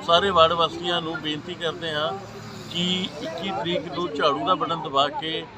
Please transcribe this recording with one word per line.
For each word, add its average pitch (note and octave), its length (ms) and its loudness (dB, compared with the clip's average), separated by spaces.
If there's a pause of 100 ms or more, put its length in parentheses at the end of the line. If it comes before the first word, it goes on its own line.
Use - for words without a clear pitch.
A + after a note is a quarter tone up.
ਸਾਰੇ F3 240 6
ਵਾਰਡ E3 220 8
ਵਾਸੀਆਂ E3+ 500 0
ਨੂੰ D#3+ 180 -4
ਬੇਨਤੀ D3+ 340 -6
ਕਰਦੇ E3 400 -4
ਹਾਂ D3+ 160 0 (640)
ਕਿ F3 120 0 (360)
ਇੱਕੀ A#3+ 300 -6
ਤਰੀਕ E3+ 420 -2
ਨੂੰ E3+ 160 -2
ਝਾੜੂ D3+ 380 2
ਦਾ F#3 80 6
ਬਟਨ E3 280 -2
ਦਬਾ C#3+ 260 2 (120)
ਕੇ D#3+ 240 -4 (140)